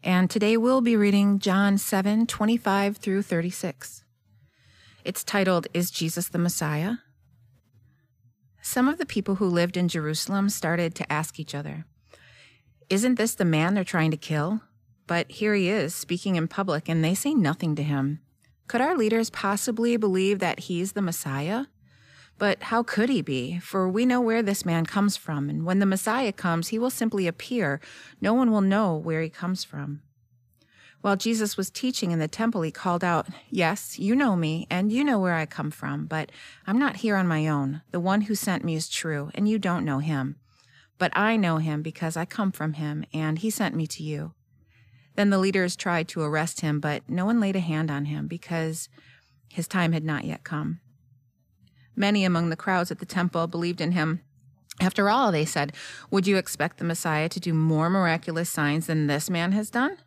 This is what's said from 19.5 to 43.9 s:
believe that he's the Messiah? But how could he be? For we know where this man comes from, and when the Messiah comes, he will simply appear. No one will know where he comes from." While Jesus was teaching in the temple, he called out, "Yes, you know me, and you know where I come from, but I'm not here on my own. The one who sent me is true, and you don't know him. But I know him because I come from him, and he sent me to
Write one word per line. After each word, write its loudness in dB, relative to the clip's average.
believe 2
that -2
he's -4
the -2
Messiah? -4
But 0
how 0
could 0
he 0
be? -4
For -2
we 0
know 4
where 2
this -2
man 2
comes 0
from, -4
and -4
when 2
the 4
Messiah 0
comes, -2
he -4
will 0
simply -2
appear. -2
No 2
one 4
will 4
know 2
where -2
he -4
comes -6
from." -10
While 2
Jesus 0
was -4
teaching -2
in 0
the 0
temple, -2
he -2
called -2
out, 2
"Yes, -2
you 0
know 4
me, 0
and 0
you 2
know 2
where 2
I 0
come -6
from, -6
but -4
I'm 0
not 2
here 0
on 2
my 2
own. -2
The -4
one 2
who -2
sent -2
me -2
is -4
true, -4
and 0
you 2
don't -2
know 0
him. -2
But 0
I 4
know 2
him 0
because -6
I -4
come -2
from -4
him, -4
and -2
he -2
sent -2
me -2
to -10